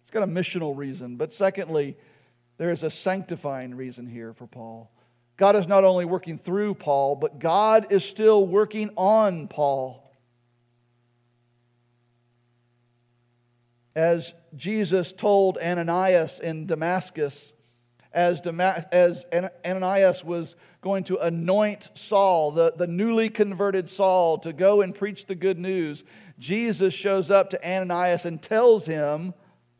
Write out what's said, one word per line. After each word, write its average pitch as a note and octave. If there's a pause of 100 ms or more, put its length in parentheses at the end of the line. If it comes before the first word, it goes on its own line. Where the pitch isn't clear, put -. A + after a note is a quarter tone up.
It's -
got G#3+
a E3+
missional E3
reason, C3
but D3+
secondly, E3 (600)
there E3
is D3+
a D#3
sanctifying C#3+
reason B2
here A#2
for A#2+
Paul. A2+ (440)
God G3+
is G3
not F#3+
only F#3
working E3+
through G3+
Paul, C#3
but C#3+
God G#3+
is G3
still G#3+
working G#3
on F#3+
Paul. C#3 (3750)
As E3 (240)
Jesus F#3
told G3
Ananias E3+
in D#3+
Damascus, D#3 (600)
as F3
Dama-, E3+
as F3
An-, F3+ (160)
Ananias F#3
was E3+ (260)
going F#3+
to F3+
anoint F3
Saul, F#3
the, E3
the F3
newly A3
converted G3
Saul, F#3
to E3
go G3
and F#3
preach G3+
the G3
good F#3
news, F3 (340)
Jesus F#3+
shows G3
up F#3+
to F3
Ananias F3+
and E3
tells A3+
him, D#3 (460)